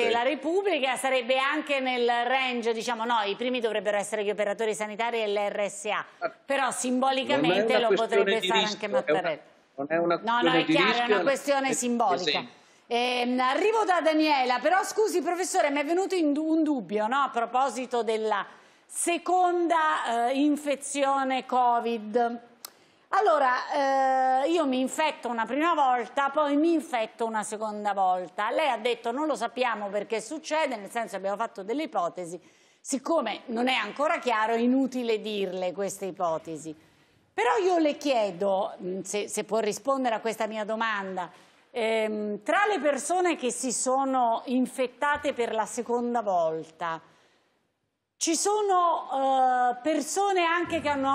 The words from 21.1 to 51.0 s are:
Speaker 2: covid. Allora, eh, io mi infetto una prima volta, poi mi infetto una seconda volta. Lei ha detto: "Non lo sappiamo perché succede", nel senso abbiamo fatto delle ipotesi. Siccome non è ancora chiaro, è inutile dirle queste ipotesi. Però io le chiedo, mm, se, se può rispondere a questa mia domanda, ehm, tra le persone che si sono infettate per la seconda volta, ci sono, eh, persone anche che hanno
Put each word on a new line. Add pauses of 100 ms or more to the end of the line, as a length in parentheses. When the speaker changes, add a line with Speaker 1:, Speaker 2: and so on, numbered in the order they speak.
Speaker 2:
covid. (680)
Allora,
eh,
io
mi
infetto
una
prima
volta,
poi
mi
infetto
una
seconda
volta.
Lei
ha
detto:
"Non
lo
sappiamo
perché
succede",
nel
senso
abbiamo
fatto
delle
ipotesi. (420)
Siccome
non
è
ancora
chiaro,
è
inutile
dirle
queste
ipotesi. (580)
Però
io
le
chiedo,
mm,
se,
se
può
rispondere
a
questa
mia
domanda, (400)
ehm,
tra
le
persone
che
si
sono
infettate
per
la
seconda
volta, (1160)
ci
sono,
eh,
persone
anche
che
hanno